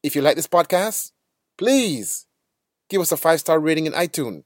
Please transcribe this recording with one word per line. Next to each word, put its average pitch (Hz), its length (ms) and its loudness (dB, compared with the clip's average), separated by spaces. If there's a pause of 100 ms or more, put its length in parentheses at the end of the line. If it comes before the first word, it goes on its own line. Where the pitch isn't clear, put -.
If 147 140 -4
you 143 60 0
like 139 140 4
this 156 100 -6
podcast, 180 640 0 (460)
please 202 680 0 (600)
give 190 140 0
us 165 100 -2
a 156 40 0
five-star 165 440 2
rating 160 260 0
in 151 60 -4
iTunes. 131 520 -6